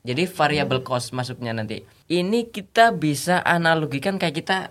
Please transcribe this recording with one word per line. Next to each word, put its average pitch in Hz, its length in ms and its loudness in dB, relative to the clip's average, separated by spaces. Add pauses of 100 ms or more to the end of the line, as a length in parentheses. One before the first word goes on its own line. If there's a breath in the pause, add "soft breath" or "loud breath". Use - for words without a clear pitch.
Jadi 127 260 -2
variable 147 560 0
cost 127 280 -4
masuknya 123 420 -6
nanti. 110 300 -6 (240 soft breath)
Ini 196 400 0
kita 226 460 2
bisa 156 480 0
analogikan 165 760 0
kayak 175 220 -2
kita 175 200 -2 (140)